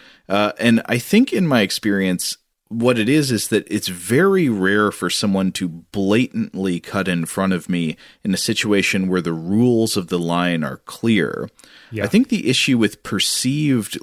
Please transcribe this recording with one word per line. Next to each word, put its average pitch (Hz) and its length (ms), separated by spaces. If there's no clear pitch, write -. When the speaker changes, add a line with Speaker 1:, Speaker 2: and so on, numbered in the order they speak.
Speaker 1:
Uh, 104 320
and 113 260
I 120 120
think 220 340
in 185 160
my 123 140
experience, 95 760
what 117 280
it 107 120
is, 139 240
is 107 160
that 104 200
it's - 200
very 147 600
rare 101 440
for 87 180
someone 95 400
to 90 180
blatantly 98 1120
cut 95 300
in 85 180
front 95 260
of 85 160
me 85 280
in 101 100
a 92 40
situation 101 720
where 92 120
the 82 120
rules 110 640
of 92 100
the 90 140
line 85 420
are - 140
clear. 82 760
Speaker 2:
Yeah. 107 140
Speaker 1:
I - 20
think 214 220
the 208 200
issue 127 300
with 107 240
perceived 131 1000